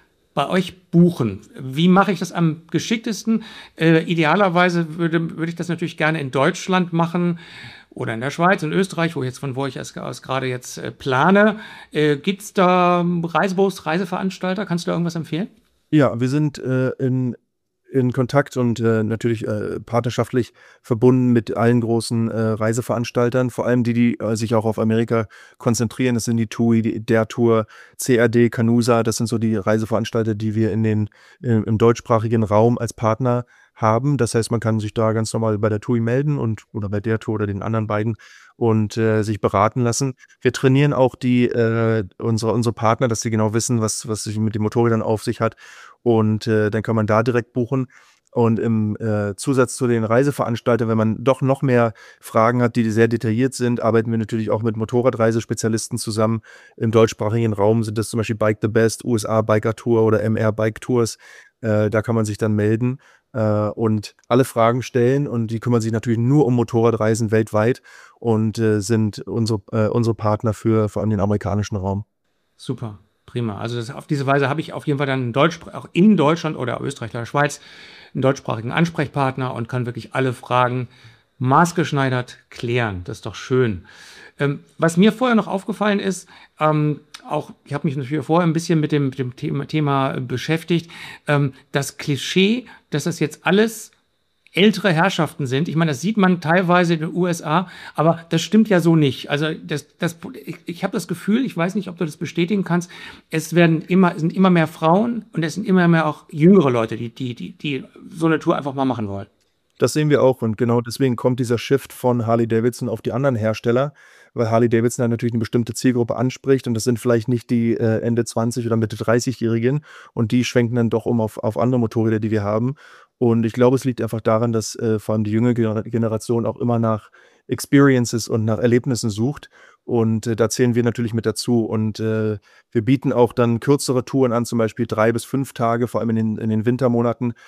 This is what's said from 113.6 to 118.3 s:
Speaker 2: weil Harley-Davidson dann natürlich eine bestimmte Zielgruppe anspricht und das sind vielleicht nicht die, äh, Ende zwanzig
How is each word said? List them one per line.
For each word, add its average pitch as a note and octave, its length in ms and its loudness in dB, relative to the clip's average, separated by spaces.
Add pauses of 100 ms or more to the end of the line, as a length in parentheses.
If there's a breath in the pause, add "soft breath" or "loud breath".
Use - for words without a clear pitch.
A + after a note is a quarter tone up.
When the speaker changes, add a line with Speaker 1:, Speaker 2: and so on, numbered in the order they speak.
Speaker 2:
weil A#2 160 -2
Harley-Davidson A#2 540 2
dann A#2 80 0
natürlich A#2 220 -2
eine A#2+ 60 -2
bestimmte A2+ 360 -2
Zielgruppe A#2+ 400 0
anspricht C3 520 0
und A#2+ 60 -2
das A2 100 -2
sind B2 160 0
vielleicht A#2 280 0
nicht B2 240 -2
die, A#2 220 2
äh, A2 260 0
Ende A#2 260 0
zwanzig A#2 400 -4